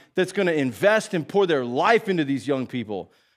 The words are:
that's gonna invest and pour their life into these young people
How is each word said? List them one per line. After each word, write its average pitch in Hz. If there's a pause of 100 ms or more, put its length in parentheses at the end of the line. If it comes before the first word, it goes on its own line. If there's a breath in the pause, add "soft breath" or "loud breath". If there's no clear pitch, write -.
(160 loud breath)
that's 185
gonna 185
invest 156
and 156
pour 196
their 143
life 196
into 170
these 135
young 131
people 104 (240)